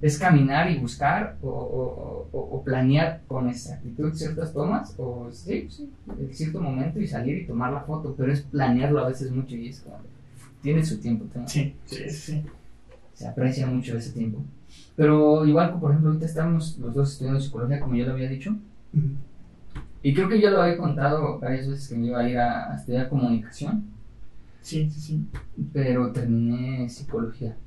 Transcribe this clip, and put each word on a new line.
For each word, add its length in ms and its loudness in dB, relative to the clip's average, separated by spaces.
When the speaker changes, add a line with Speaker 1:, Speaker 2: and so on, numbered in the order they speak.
Speaker 1:
Es 160 4
caminar 520 6
y 80 2
buscar 640 0
o, 60 -4
o, 40 -4
o, 760 -6
o, 200 -6
o 40 -8
planear 640 2
con 220 -2
exactitud 640 -6
ciertas 400 -6
tomas 460 -2
o 340 -8
sí, 380 -6
sí, 200 -14
en 140 -8
cierto 260 -4
momento 400 -2
y 60 -2
salir 320 -2
y 80 -8
tomar 260 -2
la 80 -4
foto, 340 -6
pero 160 0
es 120 2
planearlo 600 4
a 60 0
veces 240 -4
mucho 240 -4
y 120 -8
es 120 -14
como 160 -18
de, 120 -16
tiene 240 2
su 160 -2
tiempo, 240 -2
¿no? 140 -8
Speaker 2:
Sí, 260 0
sí, 100 -10
sí, 0 -
sí. 320 -6
Speaker 1:
Se 120 -12
aprecia 400 0
mucho 300 -2
ese 160 -6
tiempo. 320 -4
Pero 500 8
igual, 340 6
por 120 4
ejemplo, 180 6
ahorita 160 2
estamos 520 0
los 160 -4
dos 180 2
estudiando 280 0
psicología, 400 -2
como 160 2
ya 80 2
lo 80 -2
había 160 -2
dicho. 220 -4
Speaker 2:
Ujú. 160 2
Speaker 1:
Y 120 4
creo 140 4
que 140 4
ya 80 8
lo 100 6
había 160 4
contado 640 0
varias 280 -2
veces 200 -6
que 80 -6
me 120 0
iba 120 -2
a 80 2
ir 100 0
a, 340 0
a 40 -6
estudiar 320 0
comunicación. 760 0
Speaker 2:
Sí, 300 0
sí, 100 -8
sí. 240 -2
Speaker 1:
Pero 400 2
terminé 760 0
psicología. 680 -6